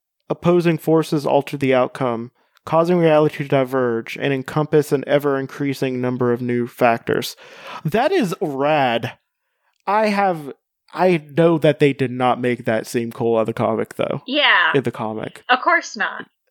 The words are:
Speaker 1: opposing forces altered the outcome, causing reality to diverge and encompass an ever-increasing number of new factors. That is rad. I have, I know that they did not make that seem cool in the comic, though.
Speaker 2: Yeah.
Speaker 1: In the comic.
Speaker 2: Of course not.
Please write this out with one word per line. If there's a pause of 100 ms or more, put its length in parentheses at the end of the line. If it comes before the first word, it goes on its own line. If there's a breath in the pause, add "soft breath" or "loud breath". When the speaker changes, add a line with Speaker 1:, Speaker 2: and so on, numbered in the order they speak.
(280)
Speaker 1:
opposing
forces
altered
the
outcome, (320)
causing
reality
to
diverge
and
encompass
an
ever-increasing
number
of
new
factors. (500 loud breath)
That
is
rad. (640)
I
have, (420)
I (120)
know
that
they
did
not
make
that
seem
cool
in
the
comic,
though.
Speaker 2:
Yeah.
Speaker 1:
In
the
comic.
Speaker 2:
Of
course
not. (220)